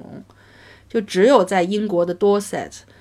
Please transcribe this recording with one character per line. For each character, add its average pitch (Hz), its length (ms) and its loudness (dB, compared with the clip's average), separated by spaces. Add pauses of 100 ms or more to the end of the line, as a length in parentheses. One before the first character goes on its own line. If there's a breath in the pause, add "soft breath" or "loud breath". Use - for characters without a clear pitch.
龙， - 220 -18 (640 loud breath)
就 226 140 -4
只 196 240 0
有 247 180 6
在 180 200 0
英 208 220 -2
国 175 200 0
的 175 100 -4
Dorset， 202 560 -2 (300 soft breath)